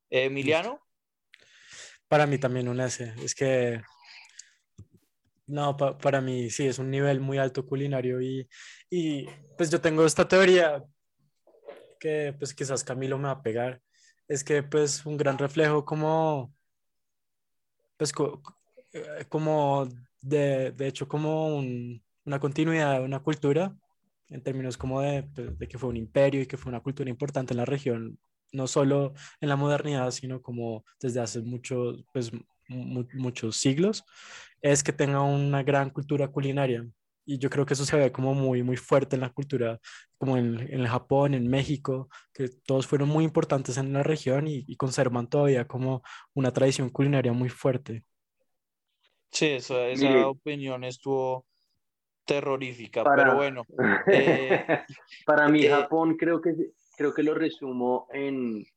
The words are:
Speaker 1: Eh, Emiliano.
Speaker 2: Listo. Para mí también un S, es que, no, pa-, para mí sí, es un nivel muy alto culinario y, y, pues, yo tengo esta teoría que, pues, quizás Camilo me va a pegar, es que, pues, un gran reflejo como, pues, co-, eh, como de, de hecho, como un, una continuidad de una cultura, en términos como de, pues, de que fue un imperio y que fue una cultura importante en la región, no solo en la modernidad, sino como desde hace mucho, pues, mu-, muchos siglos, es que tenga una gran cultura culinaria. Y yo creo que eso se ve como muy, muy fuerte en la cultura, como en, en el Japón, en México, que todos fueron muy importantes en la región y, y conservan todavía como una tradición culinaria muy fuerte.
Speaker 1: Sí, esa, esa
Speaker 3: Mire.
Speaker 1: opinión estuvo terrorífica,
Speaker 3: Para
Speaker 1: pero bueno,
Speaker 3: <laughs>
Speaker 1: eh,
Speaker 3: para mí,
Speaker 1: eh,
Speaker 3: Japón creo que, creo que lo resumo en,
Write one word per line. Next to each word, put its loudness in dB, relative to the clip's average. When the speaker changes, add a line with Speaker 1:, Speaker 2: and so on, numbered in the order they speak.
Speaker 1:
Eh, 2
Emiliano. 0
Speaker 2:
Listo. -16
Para 4
mí 0
también -2
un -4
S, -6
es -6
que, 0
no, -2
pa-, 0
para 2
mí -4
sí, -2
es -2
un -4
nivel 2
muy -2
alto -2
culinario -2
y, -6
y, -2
pues, 0
yo 2
tengo 4
esta 4
teoría 6
que, -2
pues, -8
quizás -4
Camilo -4
me -4
va -2
a -8
pegar, -4
es -4
que, 2
pues, 0
un -6
gran 2
reflejo 2
como, 0
pues, -2
co-, -4
eh, -12
como 2
de, 0
de -6
hecho, -6
como -2
un, -6
una -4
continuidad 2
de -2
una -6
cultura, 0
en -16
términos -6
como -4
de, -2
pues, -12
de -10
que -14
fue -6
un -6
imperio 2
y -4
que -8
fue -12
una -6
cultura -6
importante -4
en 0
la 0
región, -4
no -4
solo 2
en -4
la 2
modernidad, 0
sino -10
como -8
desde -4
hace -6
mucho, -6
pues, -6
mu-, -8
muchos -6
siglos, 2
es 4
que 0
tenga 0
una 2
gran 2
cultura -2
culinaria. -2
Y -6
yo -2
creo 0
que -2
eso 0
se 0
ve 4
como -2
muy, 0
muy -2
fuerte 2
en -2
la -4
cultura, -4
como 0
en, 0
en -6
el 0
Japón, 2
en 0
México, -2
que -6
todos 2
fueron 2
muy 4
importantes 0
en -2
la 2
región 0
y, -6
y -14
conservan 0
todavía 4
como -4
una 2
tradición 2
culinaria 2
muy 0
fuerte. -4
Speaker 1:
Sí, 0
esa, -2
esa 2
Speaker 3:
Mire. 6
Speaker 1:
opinión -6
estuvo -4
terrorífica, -2
Speaker 3:
Para 6
Speaker 1:
pero 6
bueno, 0
Speaker 3:
<laughs> 2
Speaker 1:
eh, 4
Speaker 3:
para 6
mí, 8
Speaker 1:
eh, 6
Speaker 3:
Japón 2
creo 0
que, 0
creo 0
que 0
lo 2
resumo -2
en, -4